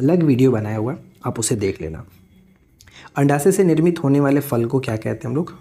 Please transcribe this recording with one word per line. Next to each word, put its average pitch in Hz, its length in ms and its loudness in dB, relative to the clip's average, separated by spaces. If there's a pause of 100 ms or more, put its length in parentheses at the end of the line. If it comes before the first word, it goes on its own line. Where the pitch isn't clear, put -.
अलग 170 220 2
वीडियो 131 280 4
बनाया 107 260 -2
हुआ 113 160 -4
है, - 60 -10 (280)
आप 120 120 -6
उसे 117 180 -2
देख 101 240 -4
लेना। 78 240 -10 (1120)
अंडाशय 143 360 2
से 196 120 2
निर्मित 170 400 2
होने 143 160 4
वाले 143 200 2
फल 120 240 -2
को 131 160 -2
क्या 113 160 -6
कहते 110 140 -6
हैं 110 160 -8
हम 117 80 -6
लोग? 175 260 -6